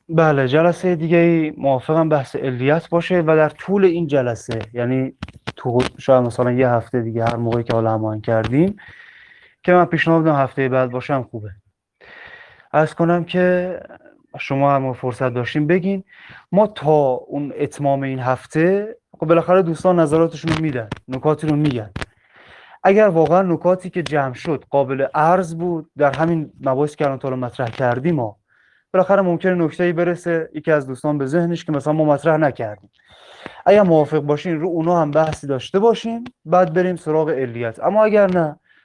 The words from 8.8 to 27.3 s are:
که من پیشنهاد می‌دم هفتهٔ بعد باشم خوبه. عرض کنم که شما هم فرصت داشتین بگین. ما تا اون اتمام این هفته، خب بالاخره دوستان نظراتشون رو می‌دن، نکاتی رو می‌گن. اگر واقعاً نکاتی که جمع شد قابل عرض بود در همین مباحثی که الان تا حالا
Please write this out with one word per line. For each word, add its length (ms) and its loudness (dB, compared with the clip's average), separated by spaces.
که 100 2
من 120 6
پیشنهاد 380 2
می‌دم 120 2
هفتهٔ 340 -2
بعد 220 0
باشم 320 -4
خوبه. 260 -14
عرض 200 2
کنم 300 0
که 560 -2
شما 360 0
هم 180 -2
فرصت 400 -4
داشتین 340 -2
بگین. 360 0
ما 160 4
تا 440 2
اون 460 -6
اتمام 460 -2
این 160 -6
هفته، 800 -2
خب 80 -4
بالاخره 340 4
دوستان 380 0
نظراتشون 520 0
رو 120 -2
می‌دن، 260 -6
نکاتی 400 -2
رو 80 0
می‌گن. 360 -2
اگر 240 6
واقعاً 340 2
نکاتی 480 0
که 140 -6
جمع 300 -2
شد 360 -6
قابل 320 0
عرض 540 0
بود 420 -6
در 180 2
همین 360 -2
مباحثی 340 -2
که 100 -2
الان 140 -4
تا 100 -8
حالا 120 -6